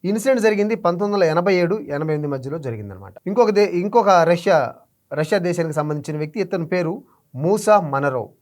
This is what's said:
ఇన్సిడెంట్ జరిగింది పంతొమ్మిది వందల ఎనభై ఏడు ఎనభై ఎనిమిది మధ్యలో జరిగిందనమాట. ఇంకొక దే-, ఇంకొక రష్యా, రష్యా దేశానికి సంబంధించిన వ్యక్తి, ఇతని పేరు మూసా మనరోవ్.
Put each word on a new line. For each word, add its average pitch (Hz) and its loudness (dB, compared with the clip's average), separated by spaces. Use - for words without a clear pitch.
ఇన్సిడెంట్ 220 0
జరిగింది 214 2
పంతొమ్మిది 202 -2
వందల 165 4
ఎనభై 185 2
ఏడు 170 2
ఎనభై 147 -4
ఎనిమిది 147 -4
మధ్యలో 139 -6
జరిగిందనమాట. 104 -10
ఇంకొక 214 2
దే-, 208 2
ఇంకొక 202 2
రష్యా, 170 4
రష్యా 156 0
దేశానికి 170 -2
సంబంధించిన 151 -4
వ్యక్తి, 151 -8
ఇతని 180 -4
పేరు 180 -4
మూసా 202 2
మనరోవ్. 135 -2